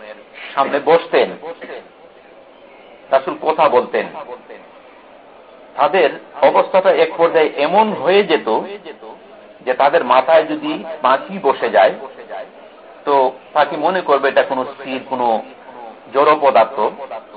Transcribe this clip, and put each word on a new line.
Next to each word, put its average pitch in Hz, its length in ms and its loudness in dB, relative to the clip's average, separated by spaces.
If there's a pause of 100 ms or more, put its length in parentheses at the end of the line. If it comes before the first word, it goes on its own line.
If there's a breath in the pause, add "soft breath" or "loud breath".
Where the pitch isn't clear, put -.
(540)
সামনে 139 300 -2
বসতেন, 151 460 2 (1800)
রাসূল 139 320 0
কথা 156 260 2
বলতেন, 120 380 0 (1700)
তাদের 151 340 2 (320)
অবস্থাটা 185 480 4
এক 156 260 2
পর্যায়ে 160 400 2
এমন 196 360 2
হয়ে 180 300 2
যেত 160 380 0 (1000)
যে 123 120 -2
তাদের 143 300 2
মাথায় 131 400 4
যদি 156 400 -8 (180)
পাখি 135 360 -2
বসে 135 320 -2
যায়, 131 240 4 (1080)
তো 139 280 2 (200)
পাখি 147 240 0
মনে 175 240 -2
করবে 139 280 0
এটা 131 140 2
কোনো 131 220 -2
স্থির 131 440 -10
কোনো 120 340 -2 (720)
জড় 151 260 4
পদার্থ। 117 400 2 (560)